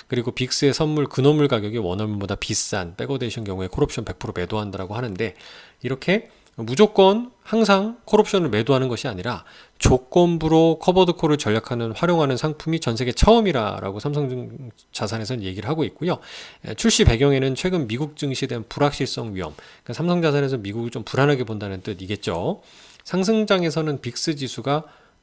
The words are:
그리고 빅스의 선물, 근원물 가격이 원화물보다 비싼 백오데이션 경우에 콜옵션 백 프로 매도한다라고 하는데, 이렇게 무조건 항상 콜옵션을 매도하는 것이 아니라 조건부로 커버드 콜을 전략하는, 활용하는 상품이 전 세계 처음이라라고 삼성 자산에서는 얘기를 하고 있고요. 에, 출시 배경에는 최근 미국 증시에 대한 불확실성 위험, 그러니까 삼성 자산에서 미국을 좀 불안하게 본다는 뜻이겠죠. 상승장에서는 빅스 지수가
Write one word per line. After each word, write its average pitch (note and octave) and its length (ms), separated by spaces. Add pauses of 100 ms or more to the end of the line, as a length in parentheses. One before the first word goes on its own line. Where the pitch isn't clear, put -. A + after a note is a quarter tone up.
그리고 B2 240
빅스의 B2+ 420
선물, D3+ 320
근원물 D3 420
가격이 A2 300
원화물보다 G2+ 580
비싼 F#2+ 600
백오데이션 B2 480
경우에 F#2+ 240
콜옵션 C#3+ 360
백 - 140
프로 - 160
매도한다라고 F#2+ 600
하는데, A2+ 380 (480)
이렇게 D3+ 480 (240)
무조건 G3 760 (120)
항상 G#3+ 600
콜옵션을 G3+ 460
매도하는 C3 380
것이 A#2 200
아니라 G2 360 (340)
조건부로 D#3+ 1040
커버드 F3+ 340
콜을 D3+ 240
전략하는, A2+ 540
활용하는 D#3 440
상품이 D#3 440
전 A#2+ 140
세계 B2 160
처음이라라고 A2 880
삼성 B2+ 720 (220)
자산에서는 A2 520
얘기를 F#2+ 220
하고 D#3+ 180
있고요. D3+ 340 (480)
에, A2 80
출시 A3+ 300
배경에는 C3+ 500
최근 F3 340
미국 C#3+ 300
증시에 C3+ 300
대한 A#2 200
불확실성 C#3 680
위험, E2 220
그러니까 - 380
삼성 F3 260
자산에서 C#3+ 380
미국을 A2 320
좀 A2+ 140
불안하게 C3+ 400
본다는 G2+ 360
뜻이겠죠. G2 800 (440)
상승장에서는 F3+ 1000
빅스 D3 340
지수가 C#3+ 480 (380)